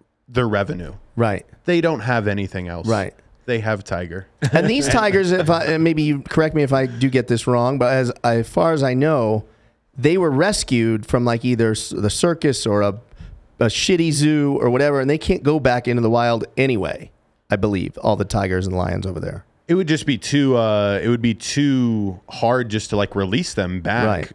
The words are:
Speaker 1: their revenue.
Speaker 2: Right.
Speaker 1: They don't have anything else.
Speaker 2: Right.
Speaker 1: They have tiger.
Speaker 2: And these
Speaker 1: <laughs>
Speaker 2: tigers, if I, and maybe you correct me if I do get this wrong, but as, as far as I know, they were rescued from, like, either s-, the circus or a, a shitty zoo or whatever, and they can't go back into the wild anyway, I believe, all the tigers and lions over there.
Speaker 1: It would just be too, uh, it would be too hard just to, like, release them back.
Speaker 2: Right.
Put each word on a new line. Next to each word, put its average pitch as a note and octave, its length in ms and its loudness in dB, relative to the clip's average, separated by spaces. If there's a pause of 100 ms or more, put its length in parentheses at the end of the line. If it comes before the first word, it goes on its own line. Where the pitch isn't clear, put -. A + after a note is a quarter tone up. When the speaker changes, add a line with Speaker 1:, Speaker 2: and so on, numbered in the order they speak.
(280)
Speaker 1:
their B2 220 0
revenue. F#2 440 -4 (220)
Speaker 2:
Right. A2 300 -2 (180)
Speaker 1:
They F3 160 2
don't D#3+ 220 0
have A2+ 260 0
anything G2 400 -4
else. E2+ 200 -10
Speaker 2:
Right. G#2 260 -2 (320)
Speaker 1:
They A#2+ 140 -2
have G#2+ 240 -4
tiger. F2+ 420 -8 (280)
Speaker 2:
And D#3 140 2
these C#4 200 0
Speaker 1:
<laughs> - 20 -2
Speaker 2:
tigers, G3 420 2
if F3 200 2
I, E3+ 140 0
and D#3+ 180 0
maybe D#3+ 180 2
you D3 220 0
correct D#3 320 0
me D3 80 4
if C3 100 2
I C3+ 140 2
do B2 240 0
get B2+ 160 2
this A#2 180 0
wrong, B2 320 0
but B2 160 2
as, B2+ 160 0 (140)
as A#2 260 0
far E3 240 0
as C#3+ 80 0
I C3 140 0
know, B2+ 480 2 (520)
they D3+ 220 2
were E3+ 140 2
rescued B2 720 0
from, B2 200 0
like, A#2 200 0
either A#2 260 2
s-, - 240 -6
the G2+ 140 0
circus D#3+ 560 0
or G#2 160 2
a, G2+ 180 0 (600)
a A#2+ 80 4
shitty E3 440 2
zoo C#3+ 480 2
or A#2+ 120 2
whatever, C#3 280 2
and C3 80 0
they D#3 120 0
can't - 240 -2
go D3 160 2
back B2 280 0
into A#2+ 140 2
the A2+ 80 2
wild A#2 360 0 (120)
anyway, A2+ 540 -2 (400)
I G#2 40 2
believe, G2 440 -2
all A2 160 2
the G2+ 100 -2
tigers F#2+ 400 -2
and F#2 100 -4
lions F#2 300 -2
over F#2 140 -6
there. - 260 -10 (220)
Speaker 1:
It E3+ 80 2
would F#3 120 0
just D3+ 200 0
be B2+ 100 0
too, C#3 400 2
uh, G#2 460 2
it G#2+ 40 0
would A#2+ 140 2
be A#2 140 2
too A#2+ 920 0
hard A#2+ 420 -2
just G#2+ 200 -4
to, G#2+ 80 -2
like, G2+ 180 -2
release G2+ 380 -2
them F#2 260 -4
back. A2 280 0
Speaker 2:
Right. F#2+ 280 -2